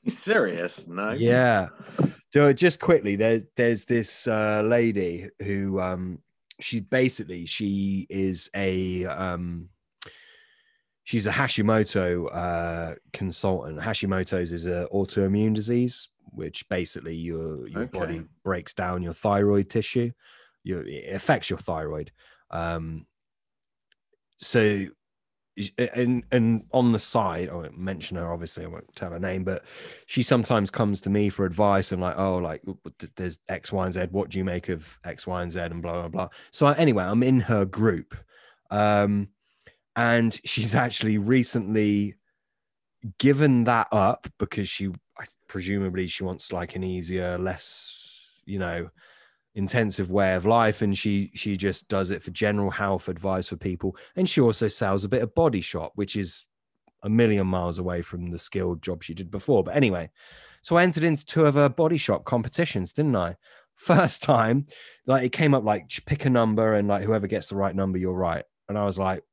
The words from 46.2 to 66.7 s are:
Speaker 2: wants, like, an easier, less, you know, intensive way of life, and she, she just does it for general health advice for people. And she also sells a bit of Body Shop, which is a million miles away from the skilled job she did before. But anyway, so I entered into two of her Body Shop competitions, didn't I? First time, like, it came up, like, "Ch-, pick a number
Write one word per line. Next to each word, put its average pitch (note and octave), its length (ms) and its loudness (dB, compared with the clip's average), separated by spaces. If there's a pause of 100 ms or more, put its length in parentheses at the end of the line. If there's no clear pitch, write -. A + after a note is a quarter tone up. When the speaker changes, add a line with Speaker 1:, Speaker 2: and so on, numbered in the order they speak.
Speaker 2:
wants, F#2 280 -8
like, F2 240 -6
an F#2 80 -4
easier, F2+ 520 -4
less, - 960 -8 (160)
you G2 120 -6
know, E2+ 300 -4 (680)
intensive G2 560 0
way F#2+ 220 4
of F2+ 120 0
life, A2 340 4
and G2+ 160 2
she, G2+ 380 0
she G2+ 220 -4
just F#2+ 320 -2
does F#2+ 240 0
it - 100 -6
for - 80 -10
general G#2 400 0
health G2 380 -2
advice F#2 400 -2
for F#2 80 -8
people. F#2 400 -4 (180)
And F#3 140 0
she - 120 2
also A2+ 280 4
sells G2 340 0
a G2+ 60 -6
bit A#2+ 140 0
of A#2 120 -6
Body C#3+ 260 4
Shop, - 360 -6
which G2+ 180 -4
is F#2+ 300 -6 (580)
a G#2 60 -6
million G#2+ 400 4
miles F2 300 -2
away F2+ 240 -4
from F2 280 -8
the E2+ 80 -8
skilled F2+ 420 -4
job F2 220 -8
she - 100 -14
did E2+ 160 -12
before. G2+ 360 2
But E3+ 100 -6
anyway, F#2+ 360 2 (520)
so E3+ 140 0
I F3 80 8
entered D#3 180 2
into D#3+ 240 0
two D#3+ 200 4
of C#3+ 80 4
her C#3+ 140 6
Body D#3+ 280 2
Shop - 280 0
competitions, A#2 680 -2
didn't C#3+ 240 2
I? F2 200 -2 (380)
First C#3+ 480 2
time, B2 440 4 (380)
like, B2+ 200 4
it B2 80 0
came D3+ 200 4
up, B2 120 4
like, G#2 240 0
"Ch-, - 180 -8
pick C#3+ 200 -2
a C3 40 4
number A2 440 4